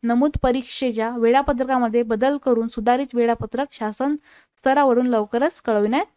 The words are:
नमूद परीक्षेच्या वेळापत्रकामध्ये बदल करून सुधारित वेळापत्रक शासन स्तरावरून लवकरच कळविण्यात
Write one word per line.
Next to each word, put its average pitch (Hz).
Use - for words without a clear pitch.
नमूद 240
परीक्षेच्या 240
वेळापत्रकामध्ये 247
बदल 233
करून 233
सुधारित 247
वेळापत्रक 233
शासन 254
स्तरावरून 269
लवकरच 240
कळविण्यात 220